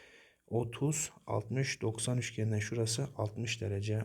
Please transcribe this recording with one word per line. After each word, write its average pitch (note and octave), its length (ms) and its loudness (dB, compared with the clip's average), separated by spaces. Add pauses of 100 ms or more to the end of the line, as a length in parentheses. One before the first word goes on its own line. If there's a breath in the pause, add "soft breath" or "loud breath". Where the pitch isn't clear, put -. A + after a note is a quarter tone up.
(500 loud breath)
Otuz, B2 640 0 (140)
altmış, A2 560 0
doksan A#2 360 0
üçgeninden A2 420 0
şurası A2+ 560 0
altmış A2 460 -2
derece G#2 440 0